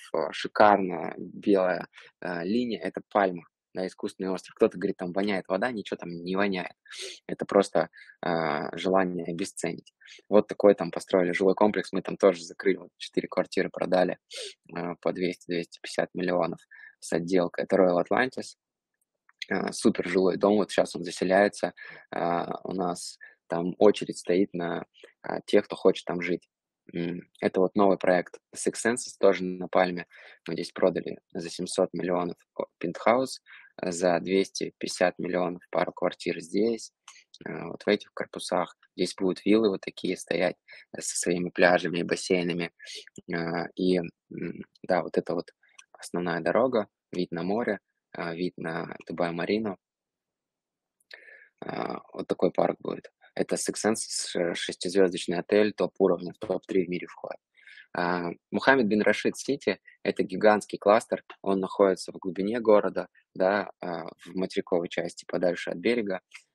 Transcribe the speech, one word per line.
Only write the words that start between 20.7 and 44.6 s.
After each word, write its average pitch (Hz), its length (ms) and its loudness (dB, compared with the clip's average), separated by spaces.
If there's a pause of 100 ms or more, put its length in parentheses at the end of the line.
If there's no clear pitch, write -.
щас - 240 0
он 92 80 -6
заселяется. 92 720 2 (380)
Э, 85 340 -2 (180)
у - 100 -6
нас 87 440 -4 (300)
там 87 300 -2
очередь 101 400 6
стоит 92 360 2
на, 85 320 -4 (380)
э, - 220 -6
тех, 104 200 4
кто 92 100 -10
хочет - 300 2
там 87 160 -4
жить. 85 280 -4 (440)
М, 87 280 -6 (200)
это 101 180 0
вот 92 160 2
новый 98 220 4
проект 90 420 0 (160)
Six - 180 -2 (120)
Senses, 120 340 -2
тоже 92 240 4
на 92 240 -6
Пальме. 90 380 0 (420)
Мы 82 80 -6
здесь 85 160 -8
продали - 480 -2 (140)
за 85 160 -8
семьсот 92 440 -2
миллионов 87 440 -2 (180)
о-, - 100 -6 (120)
пентхаус, 117 640 0 (400)
э, 90 100 -4
за 85 280 2
двести 92 600 0
пятьдесят - 380 0
миллионов 90 520 -2
пару 90 240 0
квартир 87 480 -4
здесь, 101 500 -2 (540)
э, 80 220 -8
вот - 160 -12
в - 40 -2
этих - 260 0
корпусах. - 640 -4 (200)
Здесь 92 180 -2
будут 92 300 -2
виллы 107 240 6
вот 95 120 -4
такие - 360 -6
стоять, 87 400 0 (360)
э, - 60 -10
со - 180 -8
своими 87 320 -2
пляжами 87 500 4
и 85 40 -2
бассейнами. 87 720 0 (600)
Э, 85 420 -4
и, 92 220 2
м, - 680 -8 (180)